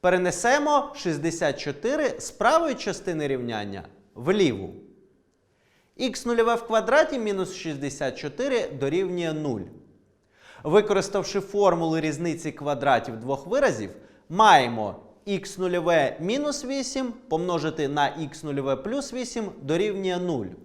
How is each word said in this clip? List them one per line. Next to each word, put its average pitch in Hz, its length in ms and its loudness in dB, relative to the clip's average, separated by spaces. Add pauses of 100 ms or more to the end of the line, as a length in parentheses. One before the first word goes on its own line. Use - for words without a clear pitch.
Перенесемо 233 960 2
шістдесят 160 640 -2
чотири 247 600 -2
з - 100 -10
правої 302 440 4
частини 165 540 -4
рівняння 110 540 -4 (320)
в 131 180 0
ліву. 123 380 2 (1300)
Х 254 280 -4
нульове 233 280 4
в 226 120 -4
квадраті 269 520 4
мінус 196 360 -2
шістдесят 139 640 -6
чотири 240 480 -2
дорівнює 165 680 -2
нуль. 147 280 -2 (1040)
Використавши 196 760 2
формули 170 600 2
різниці 156 520 -4
квадратів 131 640 0
двох 131 300 -6
виразів, 175 440 0 (380)
маємо 127 680 6 (300)
х 196 320 -4
нульове 170 640 2
мінус 277 440 -2
вісім 262 480 -4 (160)
помножити 160 600 0
на 143 180 2
х - 380 -6
нульове 139 320 -2
плюс 226 360 -6
вісім 240 320 -6 (180)
дорівнює 185 540 0
нуль. 170 300 -2 (180)